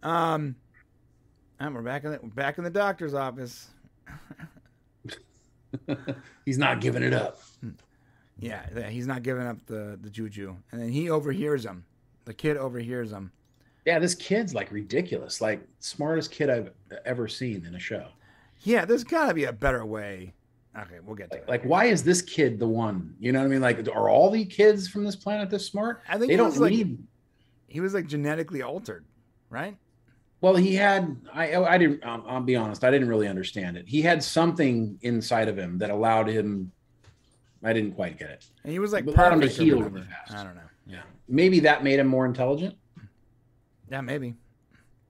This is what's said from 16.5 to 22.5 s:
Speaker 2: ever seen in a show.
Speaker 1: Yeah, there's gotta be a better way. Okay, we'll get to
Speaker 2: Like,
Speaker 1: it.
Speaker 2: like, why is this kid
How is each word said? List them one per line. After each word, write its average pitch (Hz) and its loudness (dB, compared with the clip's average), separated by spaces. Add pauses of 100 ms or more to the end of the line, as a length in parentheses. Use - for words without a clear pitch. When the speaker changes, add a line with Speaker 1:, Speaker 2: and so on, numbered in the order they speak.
Speaker 2:
ever 120 -4
seen 107 -8
in 87 -14
a 90 -12
show. 95 -10 (560)
Speaker 1:
Yeah, 208 2
there's 233 2
gotta 294 0
be 147 0
a 123 -4
better 120 0
way. 101 -10 (440)
Okay, 95 -14
we'll 107 -12
get 95 -14
to - -8
Speaker 2:
Like, - -12
Speaker 1:
it. - -8
Speaker 2:
like, 123 -2
why 175 4
is 185 2
this 180 2
kid 120 0